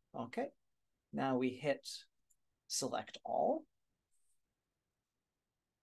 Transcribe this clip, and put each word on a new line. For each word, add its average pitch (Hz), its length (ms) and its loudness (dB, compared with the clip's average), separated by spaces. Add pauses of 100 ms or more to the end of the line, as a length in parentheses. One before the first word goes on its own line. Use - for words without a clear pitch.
(180)
Okay, 131 300 -4 (640)
now 135 240 2
we 127 140 4
hit 139 360 0 (800)
select - 560 -2
all - 400 2 (2250)